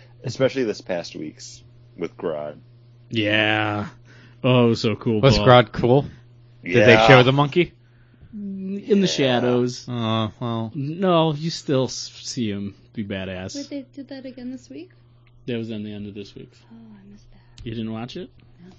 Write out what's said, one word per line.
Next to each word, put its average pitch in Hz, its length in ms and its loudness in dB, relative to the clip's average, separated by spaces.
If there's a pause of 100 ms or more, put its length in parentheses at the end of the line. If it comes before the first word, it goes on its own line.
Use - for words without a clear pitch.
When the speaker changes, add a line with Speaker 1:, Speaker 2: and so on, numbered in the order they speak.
(240)
Speaker 1:
Especially 131 400 -2
this 104 180 -4
past 87 340 -8
week's - 480 -16 (320)
with - 220 -10
Grodd. 76 400 -8 (540)
Speaker 2:
Yeah. 107 760 0 (560)
Oh, 123 300 4
so 110 220 -2
cool, 110 260 -2
Speaker 3:
Was 113 160 6
Speaker 2:
Paul. 104 100 2
Speaker 3:
Grodd 123 240 8
cool? 127 300 2 (640)
Did - 100 -4 (140)
they 120 60 10
Speaker 1:
Yeah. 110 140 8
Speaker 3:
show 127 160 10
the 127 100 4
monkey? 147 400 0 (600)
Speaker 2:
In 196 680 -2
the 185 60 2
Speaker 1:
Yeah. - 60 -4
Speaker 2:
shadows. 123 720 0
Speaker 3:
Uh, 113 420 -2 (100)
well. 113 360 -6
Speaker 2:
No, 160 580 0
you 156 160 -6
still 131 360 -2
s-, - 260 -10 (120)
see 113 260 -6
him 101 260 -8 (180)
be 113 100 -8
badass. 95 520 -8
Speaker 4:
But 285 140 -12
they 285 240 -12
did 269 160 -16
that 269 160 -16
again 247 260 -14
this 254 180 -16
week? 302 220 -18 (560)
Speaker 2:
That 123 100 -4
was 113 140 -8
on 107 120 -8
the 107 100 -12
end 104 140 -12
of 101 60 -14
this 101 220 -16
week. - 160 -20 (200)
Speaker 4:
Oh, 117 40 -20 (200)
I - 160 -20
missed - 200 -20
that. - 80 -20 (240)
Speaker 2:
You 117 100 -10
didn't 110 200 -8
watch 113 240 -12
it? 175 120 -14 (340)
Speaker 4:
No. 185 160 -20